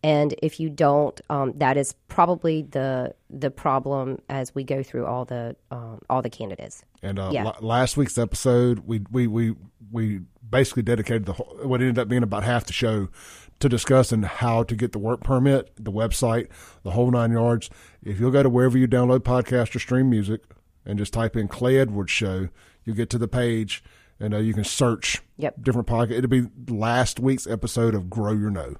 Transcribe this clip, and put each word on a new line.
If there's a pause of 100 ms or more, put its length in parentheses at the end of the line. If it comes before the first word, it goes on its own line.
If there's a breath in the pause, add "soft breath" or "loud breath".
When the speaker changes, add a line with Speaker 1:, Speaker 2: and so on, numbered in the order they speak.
Speaker 1:
And
if
you
don't, (100)
um,
that
is (140)
probably
the, (140)
the
problem
as
we
go
through
all
the, (160)
um,
all
the
candidates. (180)
Speaker 2:
And,
uh,
Speaker 1:
Yeah.
Speaker 2:
la-,
last
week's
episode,
we,
we,
we, (340)
we (280)
basically
dedicated
the
whole,
what
ended
up
being
about
half
the
show (540 loud breath)
to
discussing
how
to
get
the
work
permit,
the
website, (340 loud breath)
the
whole
nine
yards. (340 loud breath)
If
you'll
go
to
wherever
you
download
podcasts
or
stream
music (440)
and
just
type
in
Clay
Edwards
Show, (340 soft breath)
you'll
get
to
the
page, (380 soft breath)
and,
uh,
you
can
search (160)
Speaker 1:
Yep.
Speaker 2:
different
podcasts.
It'll
be (220)
last
week's
episode
of
Grow
Your
Know.